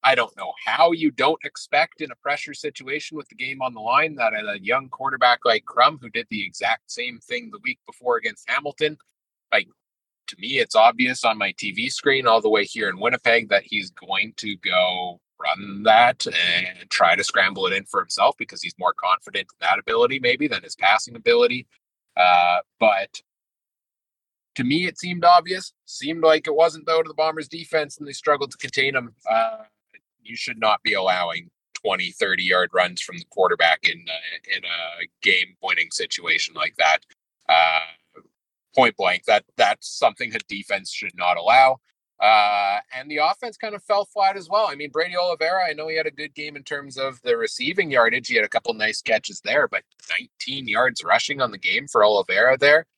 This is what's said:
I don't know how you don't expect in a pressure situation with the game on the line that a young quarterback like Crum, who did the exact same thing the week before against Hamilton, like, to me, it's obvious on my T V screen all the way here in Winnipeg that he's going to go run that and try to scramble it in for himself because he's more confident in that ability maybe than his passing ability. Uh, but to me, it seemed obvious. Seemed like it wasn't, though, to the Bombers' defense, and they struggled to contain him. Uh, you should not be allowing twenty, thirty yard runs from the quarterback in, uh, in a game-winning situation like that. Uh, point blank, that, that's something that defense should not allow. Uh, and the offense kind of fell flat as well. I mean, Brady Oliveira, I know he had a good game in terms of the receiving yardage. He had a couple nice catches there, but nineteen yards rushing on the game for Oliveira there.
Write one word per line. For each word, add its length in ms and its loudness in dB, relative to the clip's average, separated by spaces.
I 100 4
don't 220 -2
know 160 -12
how 260 4
you 200 0
don't 340 0
expect 560 -4
in 100 -10
a 40 -20
pressure 380 -6
situation 640 -10
with 140 -14
the 60 -20
game 260 -10
on 120 -4
the 60 -16
line 360 0
that 180 0
a 260 -6
young 300 -2
quarterback 560 0
like 180 2
Crum, 380 2
who 80 -16
did 200 -8
the 160 -6
exact 460 -6
same 280 -10
thing 320 -10
the 120 -18
week 220 -8
before 320 -4
against 320 -8
Hamilton, 480 -4
like, 160 0
to 120 -16
me, 200 -4
it's 160 0
obvious 480 4
on 140 0
my 200 -4
T 140 -8
V 180 -6
screen 380 0
all 140 4
the 80 0
way 160 2
here 240 -6
in 100 -10
Winnipeg 480 0
that 160 2
he's 280 -8
going 440 -6
to 220 -10
go 640 -2
run 440 -6
that 440 4
and 640 -2
try 260 4
to 80 -2
scramble 420 0
it 60 0
in 140 -4
for 160 -4
himself 360 0
because 240 -14
he's 160 -12
more 240 -2
confident 520 -4
in 120 -10
that 140 0
ability 400 0
maybe 300 0
than 140 -6
his 120 -14
passing 400 0
ability. 500 2
Uh, 400 4
but 440 0
to 100 -4
me, 200 0
it 140 -8
seemed 240 -6
obvious. 480 6
Seemed 380 -6
like 220 6
it 100 -2
wasn't, 320 2
though, 140 2
to 60 -2
the 60 -16
Bombers' 340 -2
defense, 500 -4
and 80 -14
they 60 -14
struggled 400 -2
to 60 -20
contain 380 -2
him. 200 -6
Uh, 300 0
you 140 -16
should 240 -10
not 240 2
be 80 0
allowing 600 -2
twenty, 380 -4
thirty 320 -2
yard 300 2
runs 260 0
from 180 -12
the 120 -18
quarterback 580 2
in, 220 -4
uh, 480 -8
in 80 -10
a 420 -8
game-winning 680 0
situation 640 -4
like 220 -4
that. 300 2
Uh, 320 4
point 200 4
blank, 300 0
that, 180 4
that's 340 0
something 400 -2
that 180 -8
defense 440 -6
should 240 -10
not 200 0
allow. 420 6
Uh, 560 4
and 140 -12
the 80 -6
offense 400 -2
kind 160 -10
of 100 -14
fell 220 0
flat 320 -2
as 120 -14
well. 180 2
I 80 -4
mean, 160 -12
Brady 260 -4
Oliveira, 500 0
I 60 -4
know 140 -8
he 100 -4
had 80 -2
a 60 -4
good 240 -12
game 200 -12
in 80 -16
terms 320 -10
of 280 -6
the 140 2
receiving 520 -2
yardage. 380 2
He 80 -2
had 100 4
a 40 -6
couple 260 -2
nice 260 -4
catches 420 -2
there, 240 0
but 160 -6
nineteen 580 -8
yards 360 -2
rushing 380 0
on 100 -2
the 60 -16
game 300 -4
for 160 2
Oliveira 540 4
there. 280 4